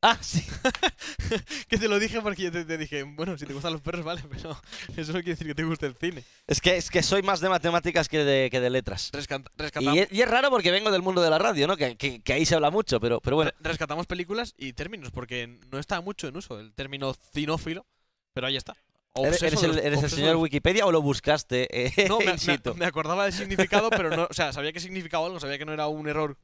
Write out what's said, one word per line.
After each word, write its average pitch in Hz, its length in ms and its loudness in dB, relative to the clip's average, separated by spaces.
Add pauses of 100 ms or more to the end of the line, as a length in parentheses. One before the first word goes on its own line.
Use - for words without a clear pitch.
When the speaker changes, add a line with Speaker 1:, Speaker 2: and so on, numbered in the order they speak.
Speaker 1:
Ah, 226 180 6
sí. - 300 -2
Speaker 2:
<laughs> - 1160 -2
Que 226 80 2
te 214 100 0
lo 202 120 4
dije 220 220 -2
porque 196 220 -4
yo 175 80 -4
te, 170 140 -4
te 160 120 -6
dije, 147 260 -6
bueno, 156 340 -8
si 143 80 -10
te 139 80 -10
gustan 143 180 -6
los 156 100 -6
perros, 170 220 -6
vale, 165 260 -6
pero 151 280 -10 (180)
<laughs> - 220 -12
eso 156 160 -6
no 185 60 0
quiere 175 120 -6
decir 160 160 -6
que 147 80 -6
te 156 80 -2
guste 160 220 -2
el 131 100 -4
cine. 165 280 -6 (220)
Speaker 1:
Es - 140 2
que, 180 160 4
es 170 140 -4
que 180 120 4
soy 196 200 2
más 190 180 2
de 175 100 0
matemáticas 170 600 2
que 156 160 2
de, 135 260 4
que 127 80 2
de 123 100 4
letras. 120 440 -2
Speaker 2:
Rescata-, 139 420 -8
rescatamos 147 400 0
Speaker 1:
Y 170 40 6
es, 196 120 2
y 196 100 2
es 247 80 4
raro 262 200 4
porque 208 220 4
vengo 208 200 4
del 185 100 4
mundo 185 200 2
de 165 80 6
la 156 100 4
radio, 175 280 2
¿no? 190 100 2
Que, 131 180 0
que, 123 260 -6
que - 120 0
ahí 151 120 4
se 165 100 4
habla 147 140 4
mucho, 170 300 2
pero, 117 220 0
pero 131 160 2
bueno. 156 220 2
Speaker 2:
Re-, 156 100 -6
rescatamos 160 380 -4
películas 180 500 -6
y 131 160 -10
términos, 147 380 -10
porque 120 460 -8 (140)
no 135 80 -6
está 170 220 -4
mucho 185 260 -8
en 131 80 -10
uso 147 240 -12
el 110 140 -18
término 135 400 -6 (200)
cinófilo, 160 520 -4 (480)
pero 127 140 -4
ahí 135 100 -2
está. - 180 -8 (400)
Speaker 1:
Eres, 151 260 2
Speaker 2:
Obseso 170 60 0
Speaker 1:
eres 151 140 2
Speaker 2:
de 170 60 4
los, 160 100 2
Speaker 1:
el, - 60 0
eres 143 160 2
el 143 60 0
Speaker 2:
obseso 139 120 -2
Speaker 1:
señor 143 120 2
Speaker 2:
de 165 40 6
los 165 100 4
Speaker 1:
Wikipedia 185 420 2
o 185 60 6
lo 160 100 6
buscaste, 143 680 0 (180)
eh, 190 240 4
Speaker 2:
No, 220 100 2
me, 196 60 2
Speaker 1:
<laughs> 185 60 2
in 175 80 -2
situ. 143 340 0
Speaker 2:
me, 175 80 -6
me 170 40 0
acordaba 165 380 0
del 196 100 0
significado, 196 560 2
pero 190 200 2
no, 170 200 0
o - 40 -10
sea, 156 180 0
sabía 143 220 -4
que 175 80 -10
significaba 170 440 -4
algo, 180 140 -8
sabía 143 180 -6
que 135 80 -8
no 156 80 -6
era 151 140 -2
un 151 220 -6
error 151 340 -2